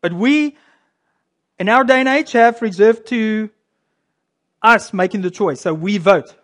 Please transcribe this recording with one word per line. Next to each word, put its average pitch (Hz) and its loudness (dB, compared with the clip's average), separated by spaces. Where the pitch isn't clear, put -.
But 170 -4
we, 285 -2
in 185 -2
our 254 4
day 254 2
and 262 0
age, 285 -2
have 233 2
reserved 220 0
to 220 -4
us 226 2
making 190 -2
the 185 -4
choice. 165 -4
So 170 -4
we 180 -4
vote. 175 2